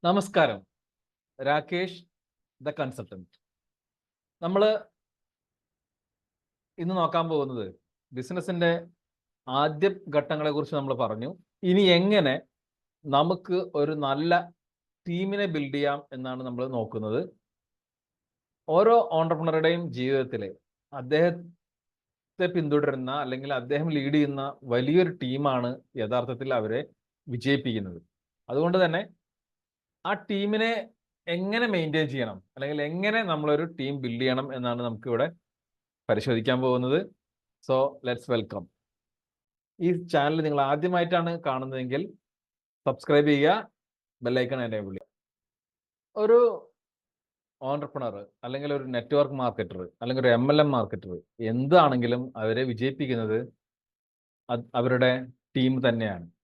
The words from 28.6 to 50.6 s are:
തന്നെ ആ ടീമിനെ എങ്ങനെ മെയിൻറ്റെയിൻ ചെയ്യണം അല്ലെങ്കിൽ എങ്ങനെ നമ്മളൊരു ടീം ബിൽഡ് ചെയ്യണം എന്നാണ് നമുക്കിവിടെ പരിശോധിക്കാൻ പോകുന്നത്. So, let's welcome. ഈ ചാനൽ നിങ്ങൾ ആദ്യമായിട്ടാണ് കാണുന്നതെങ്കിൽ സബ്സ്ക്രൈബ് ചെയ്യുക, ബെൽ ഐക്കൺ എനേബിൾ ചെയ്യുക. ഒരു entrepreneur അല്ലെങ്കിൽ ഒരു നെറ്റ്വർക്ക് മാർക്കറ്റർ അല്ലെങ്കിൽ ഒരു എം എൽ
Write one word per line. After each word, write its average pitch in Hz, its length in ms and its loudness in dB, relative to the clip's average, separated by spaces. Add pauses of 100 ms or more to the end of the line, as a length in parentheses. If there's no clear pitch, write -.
തന്നെ 175 240 -2 (1000)
ആ 190 60 -2
ടീമിനെ 208 800 -2 (360)
എങ്ങനെ 196 400 -2
മെയിൻറ്റെയിൻ 160 420 0
ചെയ്യണം 113 340 -4 (140)
അല്ലെങ്കിൽ 147 260 -4
എങ്ങനെ 196 400 -2
നമ്മളൊരു 151 420 0
ടീം 143 360 -6
ബിൽഡ് 120 200 -4
ചെയ്യണം 131 360 -2
എന്നാണ് 123 260 -4
നമുക്കിവിടെ 120 500 -2 (760)
പരിശോധിക്കാൻ 117 520 2
പോകുന്നത്. 131 460 0 (600)
So, 131 80 2 (320)
let's 123 260 -2
welcome. 101 320 -4 (1120)
ഈ 175 260 -2
ചാനൽ 156 340 0
നിങ്ങൾ 147 200 0
ആദ്യമായിട്ടാണ് 170 840 0
കാണുന്നതെങ്കിൽ 131 680 -4 (720)
സബ്സ്ക്രൈബ് 147 400 4
ചെയ്യുക, 151 440 4 (520)
ബെൽ 123 160 0
ഐക്കൺ 127 240 -2
എനേബിൾ 107 280 -6
ചെയ്യുക. 92 180 -12 (1080)
ഒരു 220 540 4 (1040)
entrepreneur 123 520 -8 (180)
അല്ലെങ്കിൽ 139 300 -4
ഒരു 135 100 -4
നെറ്റ്വർക്ക് 127 500 2
മാർക്കറ്റർ 95 540 -4 (140)
അല്ലെങ്കിൽ 127 200 -2
ഒരു 127 60 6
എം 123 240 6
എൽ 151 80 6